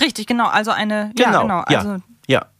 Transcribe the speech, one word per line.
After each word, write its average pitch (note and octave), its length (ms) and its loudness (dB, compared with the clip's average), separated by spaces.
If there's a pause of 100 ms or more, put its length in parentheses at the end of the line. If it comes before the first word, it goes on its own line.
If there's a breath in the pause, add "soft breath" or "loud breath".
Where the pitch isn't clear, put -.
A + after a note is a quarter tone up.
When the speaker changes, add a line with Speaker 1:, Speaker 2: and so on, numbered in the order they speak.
Speaker 1:
Richtig, C4 260 -2
genau. A#3+ 220 0
Also G#3+ 220 0
eine, G#3 480 -2
ja, B3 80 4
Speaker 2:
Genau, F3 160 4
Speaker 1:
genau. F#3 260 0
Speaker 2:
ja, - 100 4
Speaker 1:
Also G3+ 180 -4 (300)
Speaker 2:
ja. C3 200 0 (140)